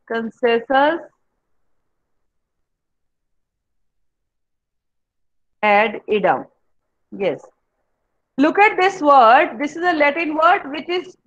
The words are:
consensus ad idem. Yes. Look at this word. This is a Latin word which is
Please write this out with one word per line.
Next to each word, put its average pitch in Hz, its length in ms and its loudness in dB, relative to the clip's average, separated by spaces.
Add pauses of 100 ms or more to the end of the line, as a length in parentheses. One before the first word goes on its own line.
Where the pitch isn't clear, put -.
consensus 233 920 -2 (4000)
ad 208 460 0
idem. 180 360 -2 (720)
Yes. 139 280 -6 (920)
Look 311 220 0
at 415 180 2
this 381 240 -2
word. 269 560 4
This 285 200 -8
is 330 60 -8
a 359 100 0
Latin 302 420 -2
word 320 340 0
which 311 200 -10
is 359 260 -8 (120)